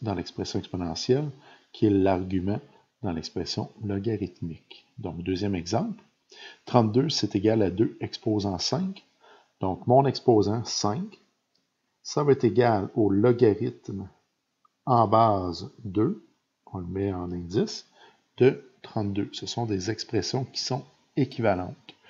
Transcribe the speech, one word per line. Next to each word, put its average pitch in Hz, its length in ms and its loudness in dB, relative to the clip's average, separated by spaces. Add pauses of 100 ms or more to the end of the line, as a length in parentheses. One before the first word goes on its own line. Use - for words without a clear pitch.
dans 107 120 -2
l'expression 90 460 -6
exponentielle, 92 720 -2 (420)
qui - 140 0
est 107 40 6
l'argument 95 720 2 (420)
dans 95 120 -4
l'expression 85 560 -6 (120)
logarithmique. 98 1040 -6 (120)
Donc, 87 260 -10
deuxième 95 320 -2
exemple, 113 480 -4 (640)
trente-deux, 120 440 2
c'est - 280 -2
égal 110 240 2
à 95 80 2
deux 107 320 0
exposant 101 580 -4
cinq. 190 460 -4 (560)
Donc, 95 260 -4
mon 131 180 6
exposant 113 600 2
cinq, 117 400 -4 (1000)
ça 147 220 -4
va 139 80 6
être 131 100 2
égal 110 520 2
au 107 140 4
logarithme 107 1000 2 (760)
en 117 220 4
base 98 640 2 (140)
deux, 107 400 0 (480)
on 95 60 -8
le 87 80 -8
met 98 260 -4
en 90 180 -6
indice, 90 560 -6 (480)
de 131 260 4 (200)
trente-deux. 101 500 -4
Ce - 140 -12
sont 117 200 -6
des 95 240 -2
expressions 117 540 -4
qui - 180 -8
sont - 220 -6 (320)
équivalentes. 107 580 0 (360)